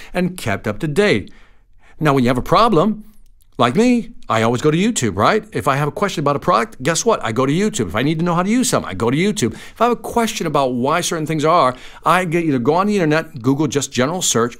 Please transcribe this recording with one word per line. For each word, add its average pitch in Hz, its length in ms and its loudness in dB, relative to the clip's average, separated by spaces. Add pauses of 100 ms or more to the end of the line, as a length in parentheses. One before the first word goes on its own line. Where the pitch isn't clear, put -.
(120)
and 180 240 -2
kept 98 320 -4
up 104 120 -6
to 165 80 -4
date? 147 440 0 (640)
Now, 151 160 2
when 135 100 4
you 117 40 4
have 127 100 2
a 117 40 -2
problem, 202 640 2 (540)
like 123 180 2
me, 240 380 2 (160)
I 110 120 2
always 117 200 0
go 151 80 4
to 156 80 0
YouTube, 180 380 0
right? 110 360 2
If 120 160 -2
I 135 80 2
have 147 100 0
a 143 60 -4
question 190 300 -4
about 143 140 0
a 143 40 -4
product, 214 420 0
guess 160 220 -2
what? 220 180 2
I 113 100 -4
go 123 120 0
to 139 80 0
YouTube. 175 360 -2
If 80 60 -8
I 110 80 0
need 151 160 0
to 165 60 0
know 175 100 0
how 175 80 0
to 185 60 -2
use 233 220 0
something, 110 200 -2
I 95 40 -6
go 113 160 0
to 135 60 0
YouTube. 170 360 0
If - 280 -18
I 220 40 4
have 240 80 2
a - 80 -2
question 220 460 -2
about 139 280 0
why 143 280 0
certain 165 240 -4
things 156 180 -2
are, 156 320 2 (280)
I 175 200 2
get, 170 200 0
either 143 140 0
go 123 160 2
on 185 120 2
the 208 80 0
internet, 156 480 0
Google 139 240 0
just 139 260 -4
general 151 300 -2
search, 233 380 0